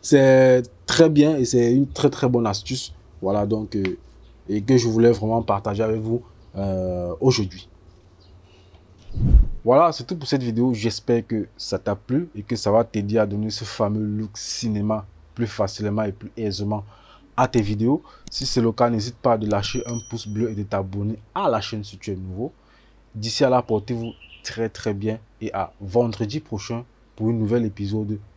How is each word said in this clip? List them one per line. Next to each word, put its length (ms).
C'est 600
très 240
bien 280
et 80
c'est 280
une 140
très, 220
très 200
bonne 180
astuce. 460
Voilà, 240
donc, 300
euh, 220
et 140
que 160
je 100
voulais 240
vraiment 320
partager 400
avec 160
vous, 240
euh, 640
aujourd'hui. 500
Voilà, 280
c'est 140
tout 100
pour 120
cette 140
vidéo. 320
J'espère 540
que 300
ça 200
t'a 180
plu 380
et 80
que 140
ça 160
va 120
t'aider 360
à 60
donner 240
ce 160
fameux 380
look 340
cinéma 680
plus 100
facilement 580
et 100
plus 220
aisément 480
à 100
tes 140
vidéos. 400
Si 140
c'est 160
le 100
cas, 180
n'hésite 280
pas 160
à 40
lâcher 480
un 140
pouce 180
bleu 220
et 60
de 80
t'abonner 560
à 140
la 120
chaîne 220
si 140
tu 140
es 40
nouveau. 380
D'ici 300
à 60
là, 120
portez-vous 520
très, 260
très 240
bien 260
et 120
à 280
vendredi 580
prochain 460
pour 120
un 60
nouvel 320
épisode 540